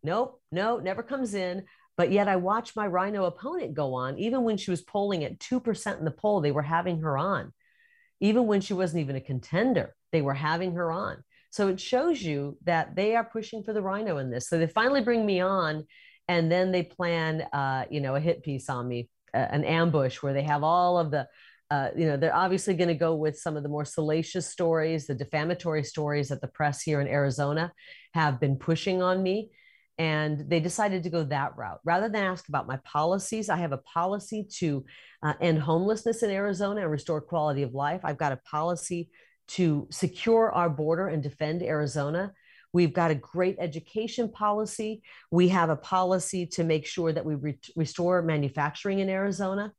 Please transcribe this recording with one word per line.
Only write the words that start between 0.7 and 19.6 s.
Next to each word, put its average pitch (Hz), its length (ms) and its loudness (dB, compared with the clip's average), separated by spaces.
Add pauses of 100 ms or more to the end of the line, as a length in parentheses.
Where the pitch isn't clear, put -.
never 190 240 -4
comes 254 320 -4
in. 185 300 -4 (320)
But 175 160 4
yet 202 160 6
I 196 80 4
watched 196 400 0
my 214 120 -2
rhino 196 360 0
opponent 190 500 -4
go 139 200 -2
on. 127 260 -4
Even 233 240 0
when 220 140 2
she 196 140 -6
was 170 100 -2
polling 202 420 -2
at - 160 -8
two 247 220 -2
percent 214 380 -4
in - 40 -6
the 156 80 0
poll, 208 300 0
they 147 100 2
were 143 100 0
having 165 420 0
her 147 140 0
on. 170 360 -2 (680)
Even 220 280 4
when 202 120 4
she 196 140 -4
wasn't 175 260 0
even 139 160 -2
a 131 60 -4
contender, 170 760 0 (160)
they 160 100 2
were 139 120 0
having 165 400 -2
her 170 180 -2
on. 165 320 -6 (280)
So 202 180 2
it 190 100 0
shows 269 420 0
you 143 440 -4
that 165 320 0
they 208 180 2
are 233 80 2
pushing 220 400 -8
for 220 80 -6
the 214 100 0
rhino 190 360 -2
in 135 120 -4
this. 123 200 -6
So 170 80 2
they 165 100 4
finally 247 320 4
bring 226 260 2
me 190 140 2
on, 170 460 0 (420)
and 170 240 4
then 185 220 4
they 180 100 2
plan, 165 600 -2 (100)
uh, 135 360 0
you 147 120 -2
know, 135 140 0
a 139 40 2
hit 165 240 0
piece 139 260 -6
on 123 200 -2
me, 120 180 -4 (260)
uh, - 40 2
an 139 260 2